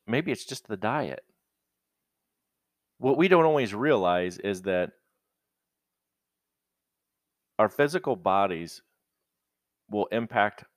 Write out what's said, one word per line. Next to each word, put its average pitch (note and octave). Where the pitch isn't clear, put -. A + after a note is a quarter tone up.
maybe C#3
it's -
just -
the G#2+
diet. G#2
What C3
we F3+
don't F3
always C#3
realize F#2
is F#2
that F2+
our G#2+
physical D3
bodies F#2
will G#2
impact G#2+